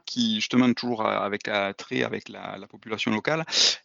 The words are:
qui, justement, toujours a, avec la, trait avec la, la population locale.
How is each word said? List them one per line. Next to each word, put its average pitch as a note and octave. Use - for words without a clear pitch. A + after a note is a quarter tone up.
qui, A2+
justement, B2
toujours A#2+
a, G#2
avec G2+
la, G2+
trait -
avec G#2
la, G2+
la G2
population A2
locale. D3